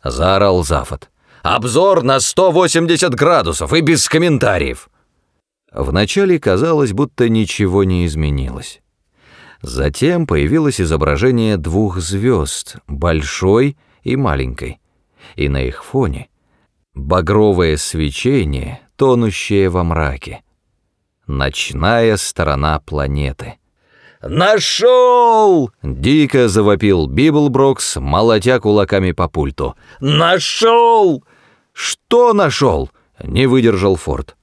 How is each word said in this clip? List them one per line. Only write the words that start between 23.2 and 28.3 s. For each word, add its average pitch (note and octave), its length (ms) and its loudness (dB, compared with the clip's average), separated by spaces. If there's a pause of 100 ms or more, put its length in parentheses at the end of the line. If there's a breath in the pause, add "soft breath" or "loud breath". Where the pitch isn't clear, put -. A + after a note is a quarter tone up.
«Нашел!» A3 1500 2 (120)
дико C3 680 2
завопил G2+ 580 2
Библброкс, C3+ 880 2
молотя G#2+ 640 2